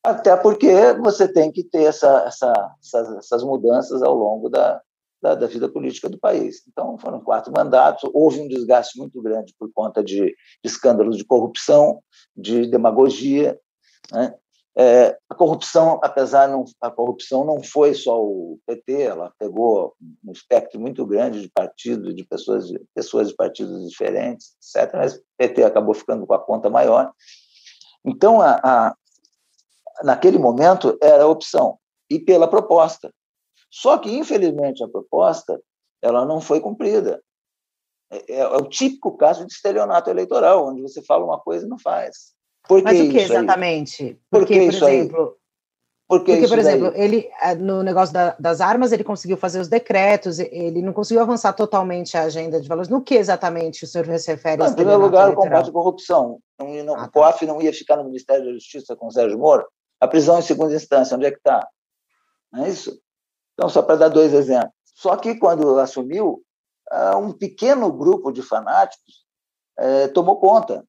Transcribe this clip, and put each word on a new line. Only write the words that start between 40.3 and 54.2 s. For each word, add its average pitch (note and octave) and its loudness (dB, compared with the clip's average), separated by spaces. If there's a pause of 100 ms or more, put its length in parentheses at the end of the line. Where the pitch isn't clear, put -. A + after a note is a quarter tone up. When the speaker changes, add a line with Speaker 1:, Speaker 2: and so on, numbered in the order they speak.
Speaker 1:
onde C3 -10
você C#3 -16
fala D#3 0
uma E3 -6
coisa E3+ -8
e - -12
não B3 -14
faz. - -10 (320)
Por F#3+ 6
Speaker 2:
Mas F#3 4
Speaker 1:
que E3+ 4
Speaker 2:
o D3 2
que E3+ 4
Speaker 1:
isso F#3+ -2
aí? A#3 2
Speaker 2:
exatamente? E3+ -2
Speaker 1:
Por G#3+ 2
Speaker 2:
Porque, G3 2
Speaker 1:
que F#3+ 8
Speaker 2:
por E3+ 4
Speaker 1:
isso F3+ 0
aí? C3+ 6
Speaker 2:
exemplo, C#3 -2 (720)
Speaker 1:
Por F3+ 2
que - 2
Speaker 2:
porque, E3 4
Speaker 1:
isso - 0
Speaker 2:
por A3 2
exemplo, G3 2
Speaker 1:
daí? F#3 -6
Speaker 2:
ele, G#3 0 (100)
ah, F3+ -2
no F#3+ -4
negócio F#3 0
da, F3 -2
das E3 -2
armas, A3 0
ele A3 -2
conseguiu G3 -6
fazer F#3 -6
os F3+ -6
decretos, G3 0
e-, F3 -6
ele E3+ -6
não F#3+ -6
conseguiu G#3+ -2
avançar A3+ -2
totalmente F#3 -4
a D#3+ -2
agenda D#3+ -6
de C#3 -10
valores. E3 -6
No B3+ -2
que C#4+ -4
exatamente F3 -2
o D#3 -16
senhor E3 -6 (100)
se E3 -8